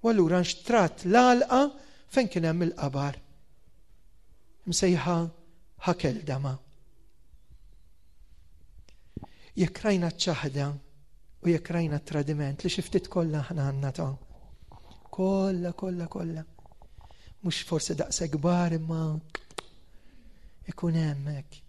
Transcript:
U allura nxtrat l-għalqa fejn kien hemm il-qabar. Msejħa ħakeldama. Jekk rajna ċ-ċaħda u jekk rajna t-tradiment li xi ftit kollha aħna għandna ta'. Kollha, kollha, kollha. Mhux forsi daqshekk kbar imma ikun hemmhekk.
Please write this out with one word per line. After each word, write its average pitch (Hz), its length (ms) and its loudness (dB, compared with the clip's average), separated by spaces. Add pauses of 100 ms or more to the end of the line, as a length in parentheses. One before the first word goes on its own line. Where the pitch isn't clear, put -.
U 233 80 2
allura 180 320 6
nxtrat 190 640 2
l-għalqa 247 560 6 (520)
fejn 254 160 4
kien 165 160 0
hemm 165 220 2
il-qabar. 139 500 -4 (1500)
Msejħa 170 480 4 (680)
ħakeldama. 143 720 -2 (3000)
Jekk - 260 0
rajna 185 300 2
ċ-ċaħda 143 540 -2 (800)
u - 20 4
jekk 165 220 2
rajna 160 300 0
t-tradiment 147 640 -2
li 175 80 0
xi 185 100 -4
ftit - 300 0
kollha 156 320 0
aħna 143 240 -2
għandna 139 260 -2
ta'. 160 160 -4 (1040)
Kollha, 190 640 0
kollha, 180 320 -4
kollha. 165 320 -6 (1000)
Mhux 175 260 -2
forsi 165 280 -2
daqshekk 156 400 -2
kbar 170 400 2
imma 160 240 -2 (1700)
ikun 165 320 -2
hemmhekk. 143 720 -4